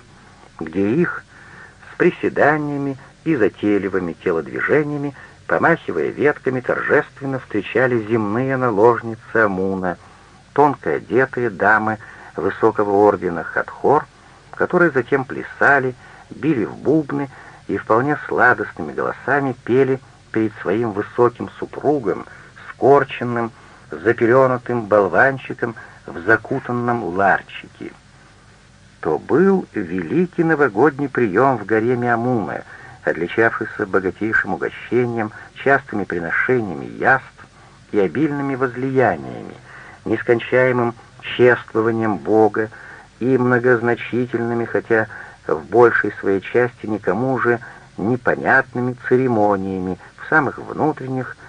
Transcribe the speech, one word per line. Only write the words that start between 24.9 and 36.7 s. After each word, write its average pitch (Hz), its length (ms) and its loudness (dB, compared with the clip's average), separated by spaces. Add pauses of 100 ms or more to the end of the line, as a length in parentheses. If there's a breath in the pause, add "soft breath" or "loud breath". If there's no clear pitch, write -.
в - 140 -12
закутанном 120 840 0
ларчике. - 880 -2 (1080)
То 78 180 -2
был 180 560 2
великий 98 680 -2
новогодний 143 640 2
приём 123 500 2
в 101 80 -10
гареме 120 460 0
Амуна — 113 500 -2 (420 loud breath)
отличавшийся 107 840 -2
богатейшим 98 680 -2
угощением, 117 800 -2 (220 loud breath)
частыми 131 500 0
приношениями 87 840 -2